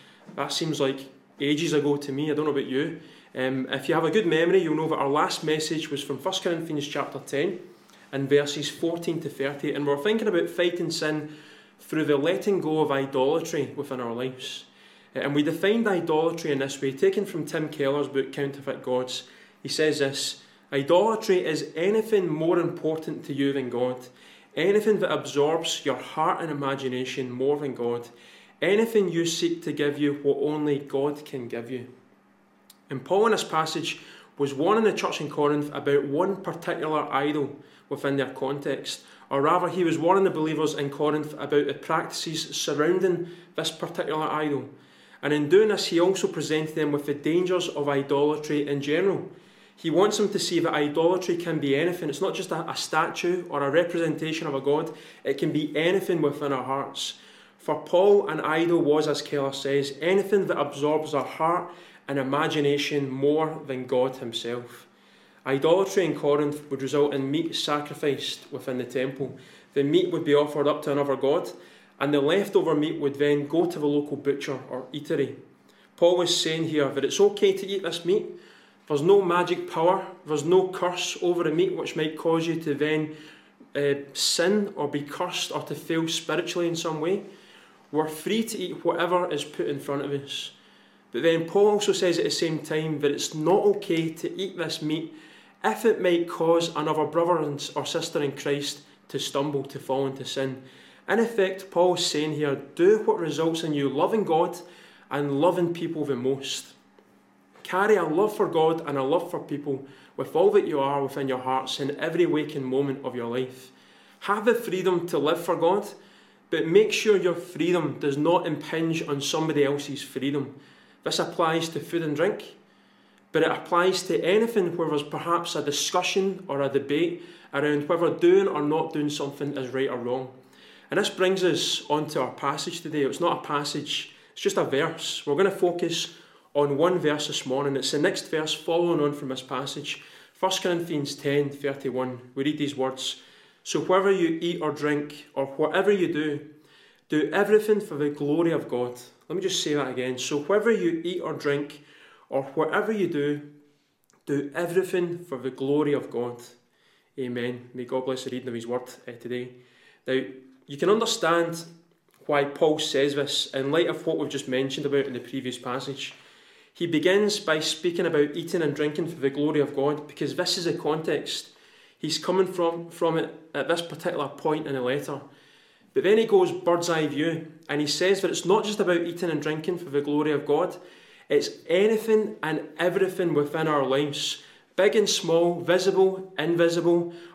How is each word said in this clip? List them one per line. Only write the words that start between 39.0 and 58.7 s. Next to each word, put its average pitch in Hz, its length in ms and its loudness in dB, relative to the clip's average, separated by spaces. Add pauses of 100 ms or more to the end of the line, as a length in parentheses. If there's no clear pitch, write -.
or 139 140 0
rather 170 280 2
he 175 140 0
was 165 140 2
warning 185 260 4
the 185 60 6
believers 156 460 0
in 143 160 -4
Corinth 151 420 -2
about 147 320 2
the 135 80 -2
practices - 840 -4
surrounding 170 760 2 (260)
this 160 160 -4
particular 160 600 -4
idol. 143 380 -2 (540)
And 143 100 2
in 147 160 2
doing 208 200 8
this, 196 180 0
he 165 120 2
also 190 280 4
presented 156 480 -2
them 151 160 0
with 143 160 -2
the 143 80 0
dangers 175 540 0
of 143 200 -2
idolatry 143 800 0
in 143 160 -2
general. 170 480 0 (440)
He - 140 -6
wants 196 280 4
them 208 120 2
to - 80 -2
see 175 220 0
that 147 160 2
idolatry 165 640 2
can 165 200 -2
be 139 180 0
anything. 170 340 0
It's - 120 -6
not 190 140 -2
just 185 160 -6
a, 165 180 -6
a - 60 -8
statue 175 720 -2
or 143 140 -2
a 139 80 0
representation 165 760 0
of 147 80 -4
a 135 80 -2
god. 151 320 0 (300)
It 139 160 -2
can 151 120 0
be 151 240 -2
anything 175 460 2
within 143 320 0
our 127 100 -2
hearts. - 520 -6 (420)
For 151 240 -4
Paul, 202 460 6
an 156 140 -2
idol 165 420 2